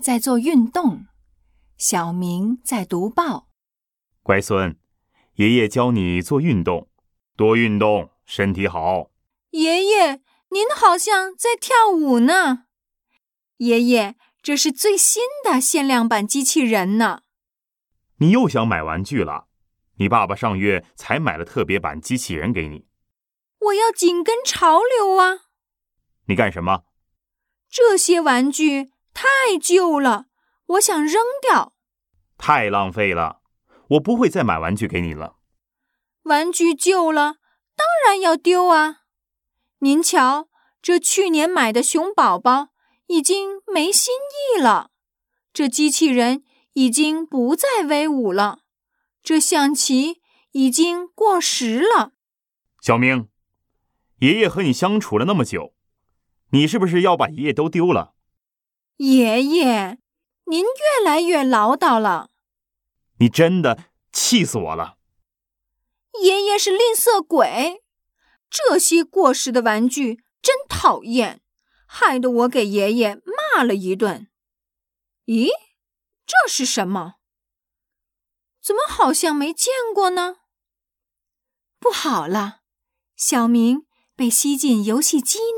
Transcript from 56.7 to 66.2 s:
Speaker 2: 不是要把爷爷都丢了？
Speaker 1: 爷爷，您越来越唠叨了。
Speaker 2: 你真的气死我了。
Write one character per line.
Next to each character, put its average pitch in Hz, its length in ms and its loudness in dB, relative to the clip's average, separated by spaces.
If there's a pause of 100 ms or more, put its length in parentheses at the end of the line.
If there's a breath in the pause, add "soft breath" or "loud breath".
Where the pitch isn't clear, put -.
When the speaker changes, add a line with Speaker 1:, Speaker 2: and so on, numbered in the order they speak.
Speaker 2:
不 190 80 0
是 175 140 0
要 185 160 2
把 139 100 0
爷 151 200 -8
爷 139 60 0
都 151 140 -2
丢 170 240 0
了？ 95 220 -4 (840)
Speaker 1:
爷 262 460 2
爷， 254 540 0 (480)
您 339 180 -2
越 523 400 0
来 320 160 2
越 339 240 0
唠 240 320 2
叨 269 240 2
了。 190 300 -4 (880)
Speaker 2:
你 120 100 4
真 165 340 2
的 120 300 -4 (220)
气 - 320 0
死 - 120 -6
我 80 180 -6
了。 82 240 -10 (1200)